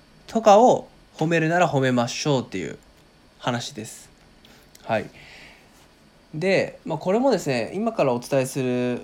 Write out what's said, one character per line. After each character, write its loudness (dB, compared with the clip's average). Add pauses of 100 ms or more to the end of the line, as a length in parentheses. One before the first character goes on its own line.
(260)
と -4
か 8
を 4 (300)
褒 0
め 2
る 0
な 2
ら 4
褒 0
め 0
ま 0
し -8
ょ 2
う -4
っ -20
て -10
い -8
う -14 (600)
話 -6
で -12
す。 -20 (760)
は -2
い。 -12 (1200)
で、 -2
ま -6
あ、 -6
こ -4
れ 2
も 2
で 2
す -10
ね、 -2
今 -4
か 0
ら 2
お -2
伝 -2
え 0
す -6
る、 -2